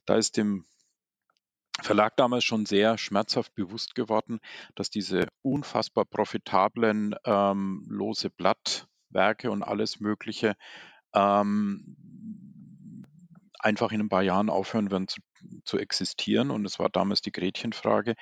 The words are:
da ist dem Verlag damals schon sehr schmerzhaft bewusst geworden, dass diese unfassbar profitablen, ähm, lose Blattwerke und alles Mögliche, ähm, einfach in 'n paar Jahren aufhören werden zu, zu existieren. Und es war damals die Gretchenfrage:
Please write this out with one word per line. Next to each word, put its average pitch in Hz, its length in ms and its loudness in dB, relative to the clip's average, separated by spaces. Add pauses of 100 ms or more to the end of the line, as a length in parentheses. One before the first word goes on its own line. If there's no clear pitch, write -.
da 101 100 4
ist 110 220 2
dem 101 280 0 (1160)
Verlag 107 360 2
damals 123 260 4
schon 110 220 0
sehr 107 320 4
schmerzhaft - 560 -2
bewusst 104 400 -8
geworden, 110 460 -2 (360)
dass - 140 -6
diese 92 380 0 (160)
unfassbar 131 600 0
profitablen, 107 1080 0 (100)
ähm, 98 640 0
lose 104 440 -4
Blattwerke - 1200 0
und 101 120 -2
alles 107 360 -2
Mögliche, 107 560 -2 (580)
ähm, 101 840 2 (1600)
einfach 110 320 2
in 107 100 0
'n 107 80 -2
paar 95 140 4
Jahren 98 260 2
aufhören 98 420 0
werden 95 180 0
zu, - 120 -12 (440)
zu 104 140 -2
existieren. 107 720 -2
Und 107 140 -2
es - 140 -8
war - 100 0
damals 98 320 0
die 101 120 -8
Gretchenfrage: 107 880 -2